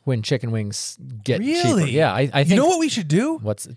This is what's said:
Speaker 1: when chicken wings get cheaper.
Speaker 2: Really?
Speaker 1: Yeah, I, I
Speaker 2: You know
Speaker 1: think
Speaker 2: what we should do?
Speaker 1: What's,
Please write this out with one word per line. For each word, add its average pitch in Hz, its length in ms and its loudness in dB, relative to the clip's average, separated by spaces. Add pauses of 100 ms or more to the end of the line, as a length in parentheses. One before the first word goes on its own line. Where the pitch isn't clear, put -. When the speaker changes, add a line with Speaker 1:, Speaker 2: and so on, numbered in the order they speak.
Speaker 1:
when 123 180 0
chicken 120 300 -2
wings 107 440 -6 (280)
get 127 160 0
cheaper. 330 280 0
Speaker 2:
Really? 180 240 2
Speaker 1:
Yeah, 139 200 2
I, 131 200 0
I 139 100 2
Speaker 2:
You 165 140 4
know 247 60 6
Speaker 1:
think 330 120 4
Speaker 2:
what 339 60 2
we 320 80 2
should 185 200 -4
do? 254 300 0
Speaker 1:
What's, 107 280 -6 (100)